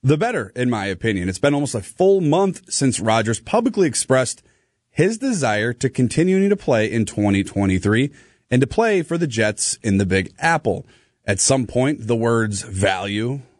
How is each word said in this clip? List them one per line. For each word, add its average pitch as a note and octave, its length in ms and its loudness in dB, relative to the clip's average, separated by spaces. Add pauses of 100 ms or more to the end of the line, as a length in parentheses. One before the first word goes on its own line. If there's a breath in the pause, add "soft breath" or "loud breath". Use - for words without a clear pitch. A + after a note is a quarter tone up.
the C#3+ 140 4
better, F3 380 -2
in B2 120 -2
my G#2+ 180 -2
opinion. G2 420 -2
It's F#2 100 -6
been C#3+ 160 0
almost C#3+ 220 -4
a G#2+ 40 -4
full F#3+ 400 2
month F3 480 0
since C3 300 0
Rodgers A2 400 0
publicly G#3+ 480 0
expressed - 560 0 (480)
his G3 260 0
desire B2 580 -2
to - 140 -4
continue F3+ 600 2
to G3+ 80 2
play A2+ 340 0
in A2+ 160 0
twenty G2+ 380 2
twenty-three G2+ 680 0 (400 soft breath)
and B2+ 100 4
to C3+ 60 2
play G#3+ 360 0
for E3 140 -4
the E3+ 120 -2
Jets G#2+ 520 -2
in G2 180 0
the G2 60 2
Big F#2+ 360 -2
Apple. C#3+ 440 -2 (400 soft breath)
At G2+ 140 -2
some C3 300 0
point, B2+ 400 -2
the A#2+ 80 0
words A2+ 460 0
value G2+ 800 -2 (180)